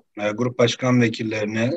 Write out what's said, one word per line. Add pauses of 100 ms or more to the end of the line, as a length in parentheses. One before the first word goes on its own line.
(200)
e,
grup
başkan
vekillerine